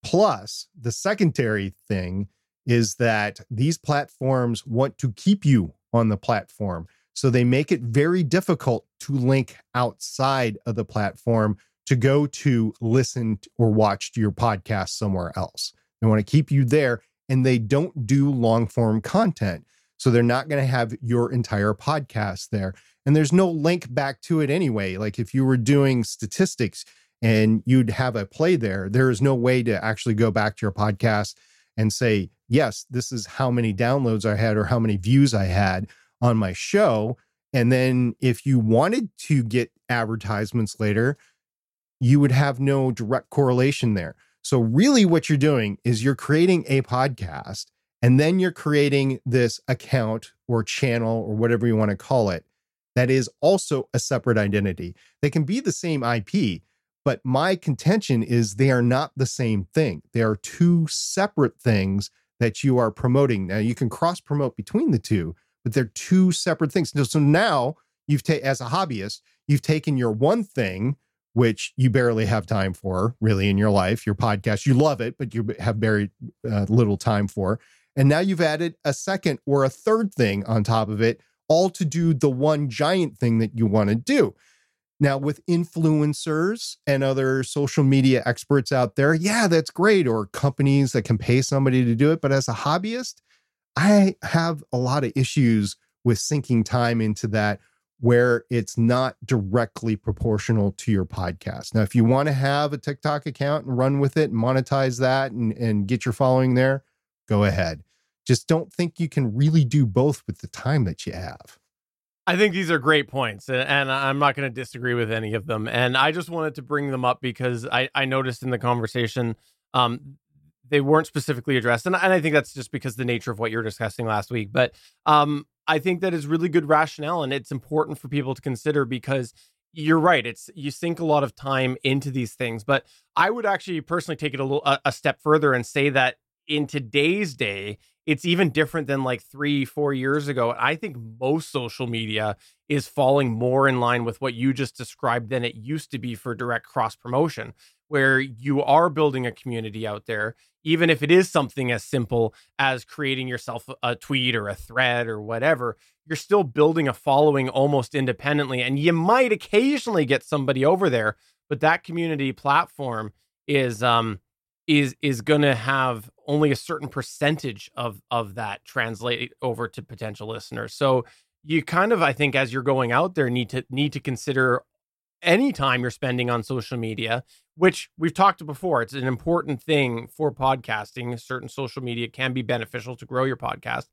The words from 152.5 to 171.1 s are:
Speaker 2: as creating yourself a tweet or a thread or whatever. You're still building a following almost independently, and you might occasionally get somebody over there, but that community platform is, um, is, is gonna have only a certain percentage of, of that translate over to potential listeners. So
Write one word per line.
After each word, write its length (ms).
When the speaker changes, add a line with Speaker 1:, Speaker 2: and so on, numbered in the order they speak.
Speaker 2:
as 280
creating 420
yourself 400
a 120
tweet 400
or 120
a 80
thread 520
or 140
whatever. 540
You're 100
still 280
building 440
a 60
following 560
almost 440
independently, 680
and 180
you 140
might 400
occasionally 720
get 180
somebody 400
over 260
there, 280
but 100
that 240
community 480
platform 800
is, 360
um, 380
is, 340
is 200
gonna 340
have 560
only 240
a 40
certain 340
percentage 840
of, 260
of 240
that 300
translate 640
over 280
to 120
potential 460
listeners. 460
So 320